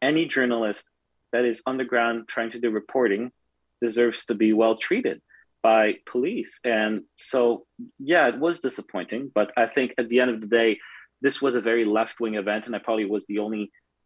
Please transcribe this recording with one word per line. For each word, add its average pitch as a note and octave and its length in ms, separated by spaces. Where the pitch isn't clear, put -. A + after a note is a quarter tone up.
any D#3 240
journalist A#2+ 640
that B2 120
is A#2 220
on C3 120
the C3 60
ground A#2 440
trying A#2 220
to A#2+ 100
do A#2+ 100
reporting A2 600
deserves A#2 460
to A#2 80
be G#2+ 180
well A2+ 240
treated - 460
by A2 320
police. D3 560
And G#2+ 420
so, A#2+ 500
yeah, C#3+ 300
it A#2+ 100
was E3 220
disappointing, A#2 760
but G#2 220
I A#2 100
think B2 300
at A#2 120
the A#2+ 120
end B2+ 100
of A2 100
the A2 60
day, A2+ 320
this C#3 180
was C3+ 140
a B2 60
very A2+ 260
left-wing A2 480
event, G#2 320
and A#2 100
I G2 40
probably A2 260
was G2 180
the G#2 140
only, G#2 340